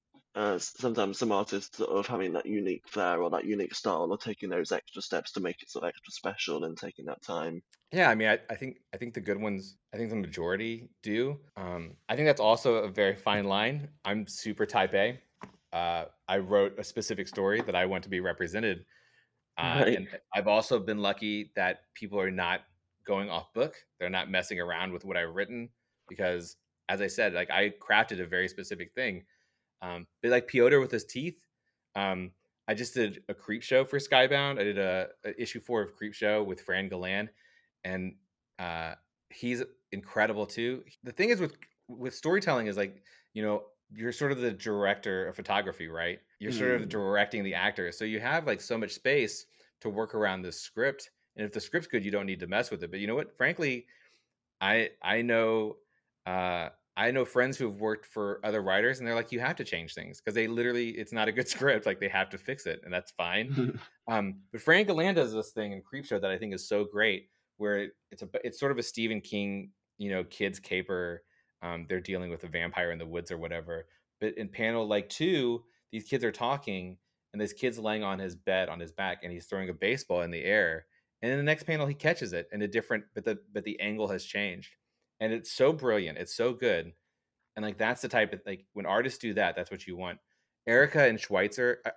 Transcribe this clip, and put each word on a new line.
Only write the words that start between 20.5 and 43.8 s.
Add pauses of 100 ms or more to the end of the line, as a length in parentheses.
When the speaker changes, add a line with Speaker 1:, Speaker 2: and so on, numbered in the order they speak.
Speaker 2:
been
lucky
that
people
are
not (420)
going
off
book. (240)
They're
not
messing
around
with
what
I've
written (380)
because, (320)
as
I
said,
like,
I (120)
crafted
a
very
specific
thing. (580)
Um, (160)
but
like
Piotr
with
his
teeth, (560)
um, (360)
I
just
did
a
Creep
Show
for
Skybound.
I
did
a, (140)
a
issue
four
of
Creep
Show
with
Fran
Galan, (540)
and, (420)
uh, (360)
he's (300)
incredible
too. (200)
The
thing
is
with, (320)
with
storytelling
is,
like, (320)
you
know, (280)